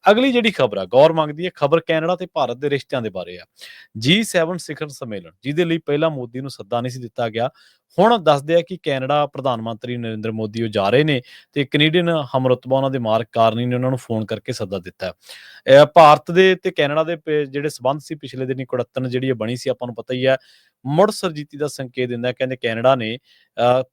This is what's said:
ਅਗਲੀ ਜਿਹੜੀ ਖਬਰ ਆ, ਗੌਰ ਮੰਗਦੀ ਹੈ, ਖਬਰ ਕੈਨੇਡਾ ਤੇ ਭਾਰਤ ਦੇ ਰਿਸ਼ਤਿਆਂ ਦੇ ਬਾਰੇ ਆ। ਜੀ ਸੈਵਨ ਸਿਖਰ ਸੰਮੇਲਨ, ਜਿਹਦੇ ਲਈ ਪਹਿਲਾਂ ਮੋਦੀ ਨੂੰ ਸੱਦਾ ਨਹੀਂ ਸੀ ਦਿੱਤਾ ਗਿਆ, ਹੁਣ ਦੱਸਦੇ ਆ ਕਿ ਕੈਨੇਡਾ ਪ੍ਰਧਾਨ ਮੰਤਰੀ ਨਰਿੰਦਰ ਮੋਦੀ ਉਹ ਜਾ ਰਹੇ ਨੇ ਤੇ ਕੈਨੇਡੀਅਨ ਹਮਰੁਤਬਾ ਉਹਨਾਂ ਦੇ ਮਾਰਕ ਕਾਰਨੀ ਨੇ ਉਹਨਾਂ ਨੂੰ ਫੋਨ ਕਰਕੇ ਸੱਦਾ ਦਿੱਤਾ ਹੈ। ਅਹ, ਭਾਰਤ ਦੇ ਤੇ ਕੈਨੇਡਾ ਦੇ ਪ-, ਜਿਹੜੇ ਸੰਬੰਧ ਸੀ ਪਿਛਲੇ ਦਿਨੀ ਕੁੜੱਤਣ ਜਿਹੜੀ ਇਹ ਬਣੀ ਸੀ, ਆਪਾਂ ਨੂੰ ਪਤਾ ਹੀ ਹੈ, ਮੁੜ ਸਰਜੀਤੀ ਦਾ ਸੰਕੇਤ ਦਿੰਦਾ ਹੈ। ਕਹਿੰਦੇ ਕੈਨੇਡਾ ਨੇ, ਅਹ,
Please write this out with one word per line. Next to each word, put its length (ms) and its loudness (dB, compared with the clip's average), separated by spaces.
ਅਗਲੀ 220 4
ਜਿਹੜੀ 180 2
ਖਬਰ 280 -2
ਆ, 60 -4
ਗੌਰ 280 6
ਮੰਗਦੀ 320 -4
ਹੈ, 100 -6
ਖਬਰ 260 0
ਕੈਨੇਡਾ 360 -2
ਤੇ 100 -8
ਭਾਰਤ 300 -4
ਦੇ 140 -4
ਰਿਸ਼ਤਿਆਂ 320 -4
ਦੇ 80 -6
ਬਾਰੇ 280 -12
ਆ। 60 -20
ਜੀ 240 2
ਸੈਵਨ 340 -2
ਸਿਖਰ 320 -10
ਸੰਮੇਲਨ, 420 -14
ਜਿਹਦੇ 220 -2
ਲਈ 140 -2
ਪਹਿਲਾਂ 320 -2
ਮੋਦੀ 300 -10
ਨੂੰ 100 -12
ਸੱਦਾ 300 -6
ਨਹੀਂ 120 -6
ਸੀ 80 -14
ਦਿੱਤਾ 280 -6
ਗਿਆ, 220 -4
ਹੁਣ 240 4
ਦੱਸਦੇ 320 2
ਆ 60 6
ਕਿ 220 -10
ਕੈਨੇਡਾ 440 -2
ਪ੍ਰਧਾਨ 360 -4
ਮੰਤਰੀ 340 -8
ਨਰਿੰਦਰ 360 -6
ਮੋਦੀ 300 -6
ਉਹ 60 -2
ਜਾ 220 0
ਰਹੇ 140 4
ਨੇ 180 0
ਤੇ 120 -2
ਕੈਨੇਡੀਅਨ 440 2
ਹਮਰੁਤਬਾ 680 0
ਉਹਨਾਂ 140 0
ਦੇ 80 -6
ਮਾਰਕ 340 -2
ਕਾਰਨੀ 340 2
ਨੇ 80 -2
ਉਹਨਾਂ 140 -2
ਨੂੰ 100 -2
ਫੋਨ 260 -6
ਕਰਕੇ 280 -8
ਸੱਦਾ 260 -6
ਦਿੱਤਾ 280 -10
ਹੈ। 60 -6
ਅਹ, 60 8
ਭਾਰਤ 440 6
ਦੇ 240 4
ਤੇ 160 -4
ਕੈਨੇਡਾ 340 0
ਦੇ 120 -4
ਪ-, 320 -2
ਜਿਹੜੇ 200 -4
ਸੰਬੰਧ 320 -4
ਸੀ 140 -14
ਪਿਛਲੇ 320 -10
ਦਿਨੀ 180 -8
ਕੁੜੱਤਣ 440 -6
ਜਿਹੜੀ 200 -4
ਇਹ 60 0
ਬਣੀ 220 -6
ਸੀ, 140 -6
ਆਪਾਂ 180 -6
ਨੂੰ 60 -12
ਪਤਾ 200 -10
ਹੀ 120 -2
ਹੈ, 100 2
ਮੁੜ 240 2
ਸਰਜੀਤੀ 480 -8
ਦਾ 80 -2
ਸੰਕੇਤ 420 -6
ਦਿੰਦਾ 200 -4
ਹੈ। 40 -4
ਕਹਿੰਦੇ 240 -4
ਕੈਨੇਡਾ 380 2
ਨੇ, 220 -4
ਅਹ, 680 -2